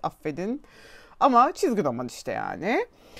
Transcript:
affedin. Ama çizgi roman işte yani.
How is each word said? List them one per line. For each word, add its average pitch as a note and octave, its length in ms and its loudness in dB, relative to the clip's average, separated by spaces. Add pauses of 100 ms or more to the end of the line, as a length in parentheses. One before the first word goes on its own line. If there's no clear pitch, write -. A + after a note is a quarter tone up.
affedin. E3+ 600 -6 (580)
Ama B3+ 320 6
çizgi A#3+ 320 0
roman B2+ 220 -2
işte - 260 -10
yani. A2 540 -2 (340)